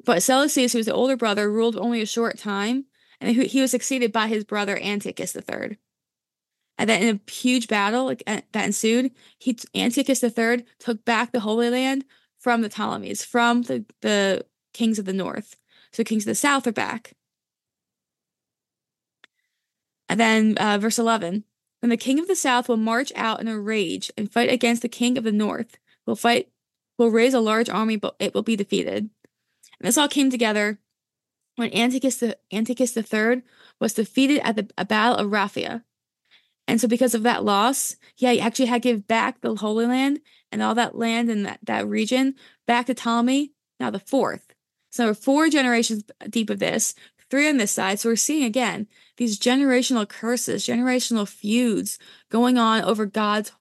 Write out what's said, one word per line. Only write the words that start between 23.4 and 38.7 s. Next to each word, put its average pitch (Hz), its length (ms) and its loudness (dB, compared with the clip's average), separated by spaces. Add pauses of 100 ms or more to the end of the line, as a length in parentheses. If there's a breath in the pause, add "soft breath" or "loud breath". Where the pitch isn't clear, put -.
in 226 80 -4
a 214 100 -6
rage 202 580 -4
and 208 140 -6
fight 233 200 2
against 233 320 2
the 240 60 -4
king 247 300 -2
of 226 60 -4
the 220 80 -2
north. 208 460 -2 (260)
Will 226 100 -2
fight, 240 380 0 (460)
will 233 120 4
raise 233 240 4
a 240 60 4
large 220 280 2
army, 220 280 -2
but - 240 -6
it 202 120 -2
will 208 100 -2
be 226 120 0
defeated." 202 560 -2 (680 soft breath)
And - 100 -6
this 240 100 2
all 294 80 4
came 277 240 2
together 214 480 0 (800)
when 226 180 -4
Antiochus 247 440 0
the, 226 200 -2 (140)
Antiochus 240 400 0
the 226 100 -4
third 226 400 0 (380 soft breath)
was 226 140 0
defeated 262 500 2
at 220 100 2
the, 208 240 -4
a 185 60 -2
battle 214 320 2
of 202 160 -2
Raphia. 208 500 -4 (840 soft breath)
And 233 120 2
so 247 80 0
because 240 260 2
of 220 80 -2
that 220 220 2
loss, 214 520 0 (180 soft breath)
he 254 120 0
had, 240 120 4
actually 233 280 0
had 240 160 0